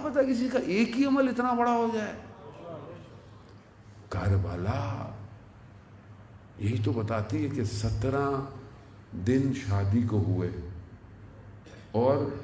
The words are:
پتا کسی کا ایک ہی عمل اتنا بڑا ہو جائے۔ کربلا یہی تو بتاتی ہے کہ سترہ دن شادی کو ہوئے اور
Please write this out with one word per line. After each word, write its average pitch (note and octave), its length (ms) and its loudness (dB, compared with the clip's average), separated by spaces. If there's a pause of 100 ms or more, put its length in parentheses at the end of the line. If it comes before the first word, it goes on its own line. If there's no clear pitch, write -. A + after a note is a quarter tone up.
پتا C#4+ 200 4
کسی B3+ 300 2
کا C4 60 2
ایک A3+ 400 2
ہی C#4 60 6
عمل C4+ 220 6
اتنا A#3+ 260 2
بڑا A#3+ 180 4
ہو A#3 220 4
جائے۔ G#3+ 200 -2 (2000)
کربلا G2 1000 0 (1500)
یہی G#2+ 260 0
تو D3 80 2
بتاتی A2+ 520 -2
ہے C#3 60 -2
کہ B2+ 140 -2
سترہ C3+ 800 0 (680)
دن C3 440 2
شادی G2+ 520 2
کو G#2+ 200 2
ہوئے F2+ 220 2 (1400)
اور B2+ 260 4 (260)